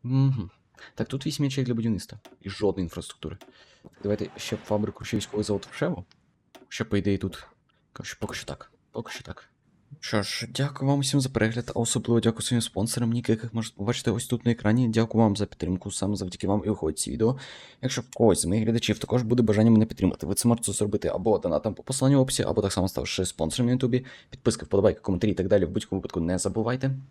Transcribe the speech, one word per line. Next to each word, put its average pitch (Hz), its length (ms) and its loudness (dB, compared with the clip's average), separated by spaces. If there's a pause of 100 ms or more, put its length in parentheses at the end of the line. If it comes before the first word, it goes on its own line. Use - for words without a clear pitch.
Мгм. 131 460 2 (460)
Так, 113 120 -2
тут - 180 -6
вісім 147 200 -2
ячеїв 135 220 -2
для 120 60 0
будівництва. 110 460 -2 (220)
І 98 80 -10
жодної 95 340 0
інфраструктури. - 540 -10 (680)
Давайте 104 340 -2
ще - 200 -6
фабрику, 104 480 -4
ще 110 120 -4
військовий 104 260 -4
завод 101 280 -2
в - 40 -18
Шеву. 147 300 -4 (640)
Ще, - 140 -6
по 104 140 -2
ідеї, 98 200 2
тут. - 300 -6 (460)
Коротше, - 260 -12
поки - 160 -8
що - 100 -10
так. - 260 -12 (200)
Поки 113 200 -8
що - 120 -12
так. - 260 -16 (500)
Що 104 240 -2
ж, - 320 -6
дякую 135 340 -2
вам 143 100 4
усім 139 220 2
за 131 80 -2
перегляд, 117 460 0
а - 40 0
особливо 117 400 2
дякую 113 220 2
своїм 117 200 0
спонсорам, 113 500 -2
ніки 117 200 0
яких 113 220 -2
можете 110 240 -4
побачити 113 340 -2
ось - 160 -2
тут - 180 -2
на 120 60 4
екрані. 113 380 4
Дякую 113 340 2
вам 101 120 4
за 104 100 -2
підтримку, 92 460 -4
саме 101 240 -2
завдяки 92 320 -6
вам 104 180 2
і 104 40 0
виходять 80 300 -2
ці - 120 -4
відео. 113 260 2 (440)
Якщо 127 200 -2
в - 120 -12
когось 110 280 4
з - 40 0
моїх 104 180 2
глядачів 113 360 0
також 123 240 0
буде 120 200 2
бажання 107 280 6
мене 110 140 8
підтримати, - 420 -2
ви 98 80 -2
це - 120 0
можете 117 240 2
зробити 104 360 -2
або 98 300 2
донатом 87 360 -2
по - 100 -12
посиланню 135 340 2
в 131 40 6
описі, 131 220 0
або 104 180 0
так 98 120 0
само 95 140 0
ставши - 380 -2
спонсором 80 420 -2
на 123 60 2
ютубі. 127 320 0 (240)
Підписки, - 360 -2
вподобайки, 98 340 4
коментарі 98 320 0
і - 20 0
так 92 140 -2
далі 92 180 4
в 80 40 -6
будь-якому 98 300 -4
випадку - 200 -6
не 87 180 0
забувайте. 117 540 -2 (200)